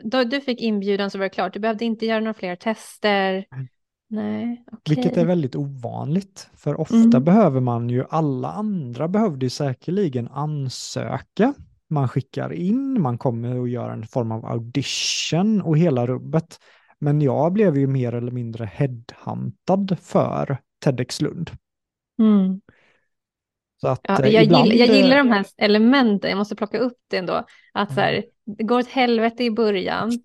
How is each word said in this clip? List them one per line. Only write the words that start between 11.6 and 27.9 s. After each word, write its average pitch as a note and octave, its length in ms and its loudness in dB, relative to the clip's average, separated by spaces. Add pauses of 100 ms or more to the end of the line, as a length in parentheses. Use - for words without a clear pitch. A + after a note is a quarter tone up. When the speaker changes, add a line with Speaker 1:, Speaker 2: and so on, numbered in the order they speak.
Speaker 2:
man C#3+ 180 0
skickar C3 460 -6
in, A#3 480 -2
man A#2+ 160 -2
kommer A#2+ 420 -4
och B2 100 -4
gör A#2 200 -6
en A#2 180 -10
form A2+ 240 -4
av A2+ 140 -8
audition C#3+ 1160 -2
och D#3+ 160 0
hela C3+ 300 2
rubbet. C3 520 -4 (400)
Men D3 220 0
jag C#3 320 2
blev G3 240 2
ju C#3 100 2
mer B2 260 -2
eller A#2+ 180 -6
mindre A#2 340 -8
headhuntad C3 1400 -4
för C#3+ 560 -2 (260)
ted B2 160 0
X - 220 -6
Lund. D#3+ 300 -6 (680)
Speaker 1:
Mm. G3+ 420 4 (1200)
Speaker 2:
Så C#3 60 -4
att, C3 160 -2
Speaker 1:
Ja, G3 200 2
Speaker 2:
eh, - 60 4
Speaker 1:
jag A3 140 8
Speaker 2:
ibland, F3 240 6
Speaker 1:
gill-, A3+ 120 4
jag A#3 80 6
gillar B3+ 300 6
Speaker 2:
eh, C#4+ 60 4
Speaker 1:
de A#3+ 80 4
här G3 140 2 (120)
elementen, G#3+ 720 4
jag F#3 80 -2
måste G#3 180 -4
plocka G#3+ 240 -6
upp B3 180 -2 (100)
det F#3+ 100 -4
ändå. E3 280 -2 (280)
Att G3+ 200 -4